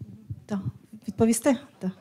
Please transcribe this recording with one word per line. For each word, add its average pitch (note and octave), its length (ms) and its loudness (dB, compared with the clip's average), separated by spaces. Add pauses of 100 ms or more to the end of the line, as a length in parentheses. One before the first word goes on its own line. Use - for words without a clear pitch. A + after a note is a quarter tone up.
(460)
Так. G3+ 140 -4 (480)
Відповісте? A3+ 500 4 (220)
Так, F#3 220 -4